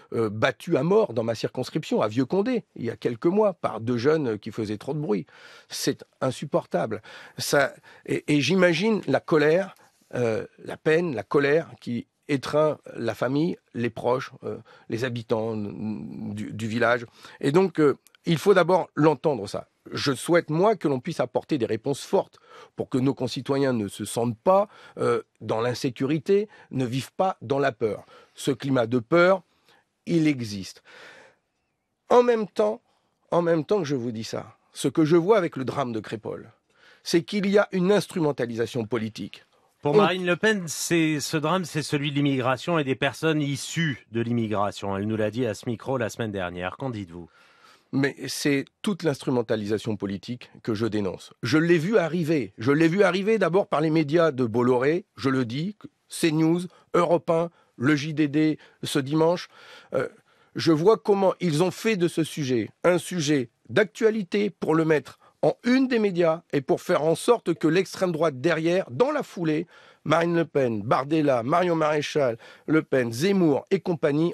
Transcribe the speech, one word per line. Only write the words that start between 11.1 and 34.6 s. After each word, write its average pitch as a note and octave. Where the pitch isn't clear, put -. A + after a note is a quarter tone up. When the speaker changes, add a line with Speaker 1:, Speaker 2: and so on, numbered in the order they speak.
Speaker 1:
la G2+
colère C#3+
qui A#2+
étreint D3
la A2
famille, C#3+
les A#2
proches, B2
euh, G#2+
les A#2
habitants, A2+
euh, G#2
du, G#2
du A2+
village. A#2
Et C#3+
donc, F3+
euh, C#3+
il E3+
faut G3+
d'abord F3
l'entendre, D3
ça. -
Je B2
souhaite, D#3+
moi, F3+
que -
l'on C3
puisse -
apporter C#3
des A#2
réponses A2+
fortes -
pour G#2+
que C3+
nos C3
concitoyens C3+
ne G#2
se -
sentent A#2+
pas, G3
euh, A#2+
dans A2+
l'insécurité, C#3
ne C3
vivent B2
pas F#3
dans C3+
la C3+
peur. G#2+
Ce -
climat C3
de A#2+
peur, F3
il E3
existe. G#2+
En A#3+
même A3+
temps, G#3+
en E3+
même E3
temps G#3
que D#3
je C#3
vous A#2+
dis A2
ça, -